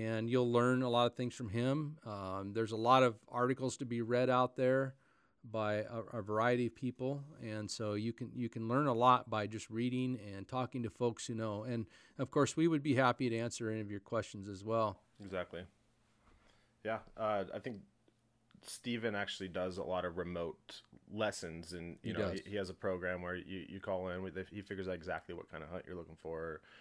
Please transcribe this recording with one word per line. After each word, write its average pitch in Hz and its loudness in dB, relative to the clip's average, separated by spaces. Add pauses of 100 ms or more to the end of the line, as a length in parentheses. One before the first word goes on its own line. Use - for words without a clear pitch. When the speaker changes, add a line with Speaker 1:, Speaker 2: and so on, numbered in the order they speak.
Speaker 1:
and 113 0
you'll 123 4
learn 123 6
a 127 2
lot 120 6
of 117 0
things 123 -2
from 120 -6
him. 139 0 (100)
Um, 98 -6
there's 110 0
a 110 -2
lot 120 8
of 123 6 (140)
articles 127 0
to 143 -6
be 117 -2
read 120 4
out 127 4
there 131 2 (540)
by 107 0
a, 110 -2 (180)
a 107 -2
variety 117 4
of 113 -4
people, 131 -4 (180)
and 107 -6
so 107 -2
you 107 0
can, 113 -10
you 120 -2
can 113 -6
learn 135 4
a 131 4
lot 120 6
by 107 0
just 107 -8
reading 123 0 (160)
and 98 -10
talking 127 -4
to 110 -2
folks 120 0
who 120 -4
know. 107 -2
And 117 -2 (320)
of 135 -4
course, 139 4
we 160 4
would 160 2
be 143 2
happy 127 4
to 113 0
answer 117 -2
any 110 -2
of 104 -6
your 101 -6
questions 104 -4
as 98 -10
well. 110 0 (260)
Speaker 2:
Exactly. 90 -6 (1200)
Yeah, 110 -2 (180)
uh, 107 2 (100)
I - -6
think 117 -8 (840)
Steven 117 -4
actually 98 -4
does 92 -2
a 90 -2
lot 90 0
of 85 -4
remote 85 -6 (320)
lessons, 90 -4
and, 85 -10
you - -4
Speaker 1:
He - -4
Speaker 2:
know, 98 0
Speaker 1:
does. 95 -4
Speaker 2:
he, - -14
he 101 -4
has 95 -2
a 92 -12
program 92 -2
where 90 -4
you, 90 -8
you 98 -10
call 92 -4
in 90 -4
with, 92 -8 (140)
he 104 -8
figures 95 -6
out 92 -2
exactly 85 -6
what 85 -10
kind 80 -10
of 76 -12
hunt 90 -8
you're 87 -10
looking 82 -12
for, 80 -8
or, 80 -6 (200)